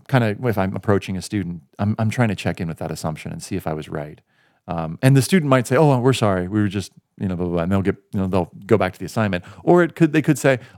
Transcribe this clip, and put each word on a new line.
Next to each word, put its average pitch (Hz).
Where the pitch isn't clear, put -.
kinda, 117
if 113
I'm 98
approaching 98
a 90
student, 87
I'm, 107
I'm 113
trying 117
to 95
check -
in 87
with 78
that 80
assumption 80
and 82
see -
if 90
I 80
was 78
right. 80
Um, 82
and 135
the 135
student 156
might 131
say, 127
"Oh, 143
we're 123
sorry. 98
We 107
were 104
just, 95
you 104
know, 90
blah, 87
blah, 85
blah," 85
and 87
they'll 98
get, 90
you 104
know, 95
they'll 90
go 110
back 92
to -
the 95
assignment. 98
Or 175
it 165
could, 160
they 156
could 143
say, 135